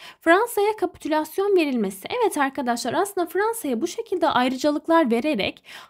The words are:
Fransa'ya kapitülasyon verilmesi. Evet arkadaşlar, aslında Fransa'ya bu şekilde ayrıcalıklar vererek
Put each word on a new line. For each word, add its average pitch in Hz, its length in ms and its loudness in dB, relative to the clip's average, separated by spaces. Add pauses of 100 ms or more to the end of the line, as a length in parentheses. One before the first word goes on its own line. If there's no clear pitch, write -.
(200)
Fransa'ya 415 560 2
kapitülasyon 349 800 0
verilmesi. 247 540 0
Evet 440 280 0
arkadaşlar, 254 560 -2
aslında 349 320 0
Fransa'ya 359 540 -2
bu 330 60 0
şekilde 359 420 -2
ayrıcalıklar 294 840 2
vererek 240 540 -2 (260)